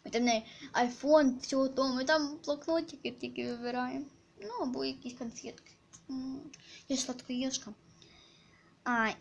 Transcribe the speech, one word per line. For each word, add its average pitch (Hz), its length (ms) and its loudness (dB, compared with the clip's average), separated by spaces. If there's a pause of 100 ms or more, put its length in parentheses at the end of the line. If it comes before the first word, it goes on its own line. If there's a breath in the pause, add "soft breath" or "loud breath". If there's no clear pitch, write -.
Ми - 60 -12
там 233 120 2
не 226 200 4 (300 loud breath)
iPhone, 262 680 6
всього 269 280 2
того, 262 280 0
ми 254 80 0
там 302 420 2
блокнотики 294 680 -2
тільки 247 400 -6
вибираємо. 247 540 -4 (360)
Ну, 403 80 -8 (120)
або 269 240 -2
якісь 262 280 -6
конфетки. - 580 -12 (380)
М, 262 320 -6 (480 loud breath)
я 269 80 0
сладкоежка. 254 760 -4 (1080 loud breath)
А, 226 260 4 (120)